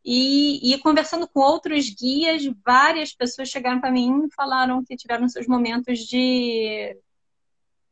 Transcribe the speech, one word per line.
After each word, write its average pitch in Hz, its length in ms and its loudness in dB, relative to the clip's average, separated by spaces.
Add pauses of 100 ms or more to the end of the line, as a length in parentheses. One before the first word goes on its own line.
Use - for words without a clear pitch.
E, 269 680 2
e 277 60 -2
conversando 311 480 0
com - 140 0
outros 294 480 2
guias, 285 540 -2 (220)
várias 302 480 2
pessoas 254 360 -6
chegaram 254 320 -4
pra 262 100 -2
mim 254 340 2
e 294 80 -6
falaram 254 520 -2
que 254 100 -14
tiveram 240 320 -2
seus 247 200 -6
momentos 240 520 0
de, 226 960 -2 (960)